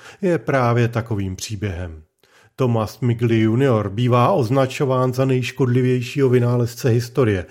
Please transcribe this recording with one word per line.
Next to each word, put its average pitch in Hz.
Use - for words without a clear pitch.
je 175
právě 120
takovým 101
příběhem. 90
Thomas 113
Midgley 117
junior 110
bývá 120
označován 131
za 131
nejškodlivějšího 127
vynálezce 120
historie, 113